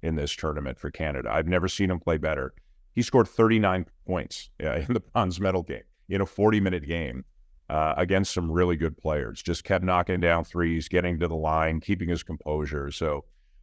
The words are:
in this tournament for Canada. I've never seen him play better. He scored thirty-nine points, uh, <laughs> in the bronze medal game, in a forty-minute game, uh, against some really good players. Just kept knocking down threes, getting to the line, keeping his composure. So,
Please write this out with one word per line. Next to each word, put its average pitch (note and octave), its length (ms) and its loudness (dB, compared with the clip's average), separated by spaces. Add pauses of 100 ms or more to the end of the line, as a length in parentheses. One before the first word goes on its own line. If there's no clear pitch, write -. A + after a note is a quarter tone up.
in D#2+ 140 -2
this D2 180 -2
tournament D2 460 -6
for D#2 100 -8
Canada. C2+ 400 -6
I've D#2 160 0
never F2+ 220 2
seen F#2+ 240 0
him E2+ 80 -4
play E2 180 0
better. D2 340 -4 (400)
He A#2+ 100 0
scored A#2 260 4
thirty-nine G#2+ 580 4 (180)
points, - 460 -6 (120)
uh, D2+ 100 0
<laughs> D#2 160 -2
in A#2+ 60 0
the A2 60 0
bronze F2+ 400 -2
medal F#2+ 220 2
game, C2+ 220 -10 (240)
in G2 120 0
a F#2+ 60 0
forty-minute G2 600 2
game, C#2+ 380 -4 (440)
uh, D#2 280 0
against F#2 360 2
some E2+ 180 -2
really F2 260 4
good D#2 220 -2
players. D2 440 -4
Just F2 200 -4
kept F#2 220 0
knocking F2+ 340 2
down E2+ 240 4
threes, E2 460 -2
getting F2 320 2
to E2+ 80 0
the D#2+ 80 -4
line, D#2+ 420 0
keeping F2 300 -4
his E2+ 160 -2
composure. D2+ 680 -6
So, D2 360 -4 (360)